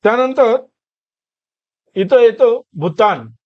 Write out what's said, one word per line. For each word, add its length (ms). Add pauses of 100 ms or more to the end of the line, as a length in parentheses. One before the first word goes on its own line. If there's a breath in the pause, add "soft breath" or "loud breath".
त्यानंतर 500 (1400)
इथं 240
येतो 300 (300)
भूतान. 480 (180)